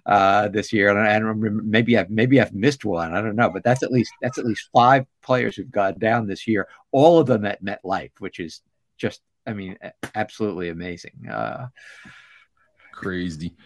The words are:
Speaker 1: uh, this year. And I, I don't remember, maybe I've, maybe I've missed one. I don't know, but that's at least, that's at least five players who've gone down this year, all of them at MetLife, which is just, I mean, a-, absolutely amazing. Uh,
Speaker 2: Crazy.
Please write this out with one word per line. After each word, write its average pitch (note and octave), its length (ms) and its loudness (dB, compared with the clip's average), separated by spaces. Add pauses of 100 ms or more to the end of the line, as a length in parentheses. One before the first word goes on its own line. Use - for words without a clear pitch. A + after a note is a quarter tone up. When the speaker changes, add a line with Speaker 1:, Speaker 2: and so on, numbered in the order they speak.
Speaker 1:
uh, G2+ 400 4
this G2+ 260 -4
year. G2+ 180 4
And G2+ 100 2
I, G#2+ 160 2
I - 20 2
don't A2 220 -2
remember, G#2+ 240 -2
maybe A2+ 340 2
I've, F2+ 100 0
maybe A#2+ 320 4
I've G#2 140 -2
missed B2 300 -2
one. E2+ 280 -4
I F2+ 80 -2
don't G#2 140 -4
know, A2+ 160 2
but F#2 140 -8
that's B2+ 180 2
at - 80 -4
least, C3 300 0
that's B2+ 180 -6
at - 80 -6
least A2 260 -6
five C3 320 6 (160)
players B2+ 360 -2
who've F#2 120 -12
gone G2 300 -2
down A2 300 0
this F#2+ 180 -8
year, G#2+ 220 -2 (240)
all D#3+ 260 8
of D3 80 4
them A2 180 0
at G2+ 200 -6
MetLife, F#2+ 560 -6
which G2 180 -12
is E2 220 -12 (360)
just, - 240 -8 (280)
I A#2 40 -10
mean, G2 300 -12
a-, - 100 -16 (220)
absolutely G#2 540 -6
amazing. E2+ 600 -12
Uh, A1 400 -8 (1200)
Speaker 2:
Crazy. F2+ 720 -8